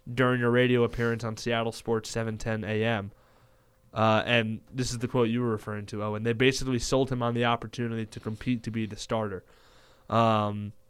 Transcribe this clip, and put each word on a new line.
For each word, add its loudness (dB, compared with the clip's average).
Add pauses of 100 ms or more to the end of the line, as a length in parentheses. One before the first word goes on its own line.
(120)
during 4
a 4
radio 6
appearance 0
on -6
Seattle -2
Sports -2
seven -4
ten -4
A 0
M. 0 (840)
Uh, 4
and 0 (140)
this -2
is -6
the -4
quote 2
you 0
were 0
referring -6
to, -8
Owen. -4
"They 2
basically 2
sold 0
him -2
on 0
the 0
opportunity -2
to -12
compete -4
to -6
be -2
the -8
starter." -4 (680)
Um, 2 (180)